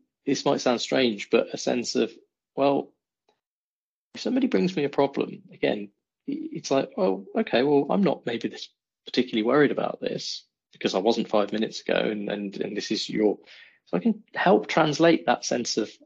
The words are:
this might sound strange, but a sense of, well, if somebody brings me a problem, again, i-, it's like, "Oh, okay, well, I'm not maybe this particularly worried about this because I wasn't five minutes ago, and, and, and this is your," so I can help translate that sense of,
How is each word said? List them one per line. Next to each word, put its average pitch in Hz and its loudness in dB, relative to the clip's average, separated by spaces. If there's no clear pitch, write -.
this - -2
might 143 2
sound 123 2
strange, 120 0
but - 2
a - -6
sense 123 -2
of, 117 0
well, 139 0
if - -12
somebody 247 0
brings 185 2
me 147 -2
a 143 0
problem, - -2
again, 107 -4
i-, 311 -6
it's 151 -6
like, 135 0
"Oh, 190 0
okay, 214 0
well, 143 4
I'm 196 2
not - 0
maybe 117 -4
this - -16
particularly 117 0
worried 139 4
about - -4
this - -6
because - -2
I 95 2
wasn't 110 0
five 104 0
minutes 110 -4
ago, - -2
and, 107 -2
and, 104 -6
and 104 -6
this - -6
is - -4
your," 107 2
so 185 -2
I 180 0
can - 0
help - 2
translate 160 2
that - 0
sense - -4
of, 107 -2